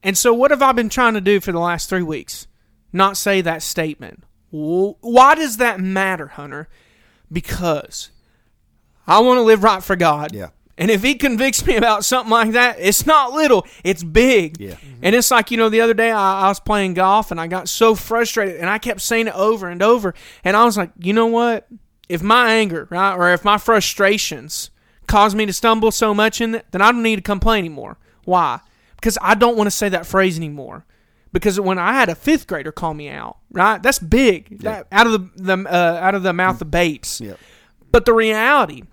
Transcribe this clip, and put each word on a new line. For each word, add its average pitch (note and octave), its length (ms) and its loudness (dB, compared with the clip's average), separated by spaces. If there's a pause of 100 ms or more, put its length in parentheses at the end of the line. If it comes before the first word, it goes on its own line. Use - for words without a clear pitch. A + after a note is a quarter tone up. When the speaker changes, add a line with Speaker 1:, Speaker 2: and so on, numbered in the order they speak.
Speaker 1:
And G3 160 -2
so A#3+ 160 4
what B3+ 160 4
have C4+ 100 2
I C4+ 120 4
been A#3 160 0
trying A#3 260 2
to G#3 60 -2
do G3 180 2
for F#3 140 -4
the E3+ 80 -2
last E3+ 280 -4
three F#3 140 -2
weeks? D#3 460 -10 (440)
Not G3 240 0
say G3 260 0
that E3 200 -4
statement. D3+ 640 -8 (260)
Wh-, E3+ 520 -2
why B3+ 340 6
does C4+ 220 -4
that A3+ 200 0
matter, F#3+ 480 -4
Hunter? D3 420 -16 (640)
Because - 800 -6 (960)
I F#3 140 4
wanna B3 220 4
live A3 200 4
right G3 220 2
for G3 100 -2
God. D3+ 400 -2
Speaker 2:
Yeah. F#2+ 140 -12 (280)
Speaker 1:
And F#3 140 0
if G#3 140 0
he C#4 100 2
convicts B3+ 500 0
me B3 120 2
about G#3+ 280 2
something A#3 280 -2
like A3+ 180 2
that, A#3+ 300 0
it's G3 260 0
not C#4+ 260 4
little, C#4 320 2 (200)
it's F3 180 -2
big. E3+ 580 2
Speaker 2:
Yeah. F#2+ 140 -6 (280)
Speaker 1:
And G3 120 2
it's A#3+ 160 2
like, A#3+ 220 0
you A#3 40 -4
know, A3+ 120 2
the A3 140 2
other A3+ 120 2
day A3+ 160 0
I, G3 360 0
I - 20 4
was G3 100 -2
playing G3 360 -2
golf F#3+ 360 2
and E3+ 100 -8
I E3 60 -8
got F3+ 220 -8
so A3+ 260 2
frustrated A3 600 -4
and E3 120 -6
I G#3+ 100 -2
kept A3+ 220 -8
saying A3+ 280 -2
it - 80 -8
over G3 320 0
and F3 120 -8
over. G#3 340 2 (280)
And F#3+ 140 0
I A3+ 80 6
was A3+ 120 2
like, F#3 220 -4
"You F3 140 -4
know A3+ 140 2
what? A#3 420 -2 (400)
If E3+ 160 -6
my A#3 300 4
anger, F#3+ 360 -2
right, F#3+ 240 0
or F3+ 180 2
if F3 120 0
my G#3 140 2
frustrations G3 1120 -2 (360)
cause G#3 300 4
me G#3+ 100 0
to G3 60 -6
stumble A3 400 2
so G#3+ 200 0
much G#3 280 0
in A3+ 160 -4
it, - 160 -10
then F#3 100 0
I G#3+ 80 6
don't A#3+ 140 -2
need A3 120 0
to F#3 60 -8
complain G#3 380 0
anymore." C3+ 360 -10 (280)
Why? E3+ 360 0 (360)
Because A3+ 240 -4
I F#3+ 140 2
don't A#3+ 220 2
wanna G#3 140 0
say G#3 200 -4
that E3+ 160 -4
phrase F#3+ 300 0
anymore. D3 500 -12 (460)
Because G3+ 280 -2
when F#3 180 -2
I F3+ 140 0
had B3+ 160 2
a E3 60 -4
fifth D4 320 -2
grader D#3 260 -8
call D#3+ 220 -8
me D3 160 -14
out, C3 260 -16 (160)
right, G3 280 0
that's B3+ 180 0
big. G#3 520 2
Speaker 2:
Yeah. G3+ 80 -20
Speaker 1:
That, G#3+ 320 -10
out G#3+ 160 4
of A3+ 60 0
the, F#3 300 -6 (140)
the, F#3+ 140 -8
uh, E3+ 300 2
out F#3+ 140 0
of F#3+ 80 -4
the F#3 100 -2
mouth F3+ 280 -2
of D#3+ 100 -10
babes. E3+ 500 -4
Speaker 2:
Yep. G#2 180 -14 (540)
Speaker 1:
But - 140 4
the A#3+ 80 4
reality A3 800 0